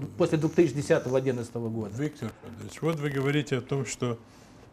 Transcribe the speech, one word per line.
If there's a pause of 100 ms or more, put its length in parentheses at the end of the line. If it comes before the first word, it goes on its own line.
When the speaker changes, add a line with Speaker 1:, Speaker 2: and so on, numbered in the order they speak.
(180)
Speaker 1:
после
двух
тысяч
десятого-одиннадцатого
года.
Speaker 2:
Виктор (140)
Федорович,
вот
вы
говорите
о
том,
что, (540)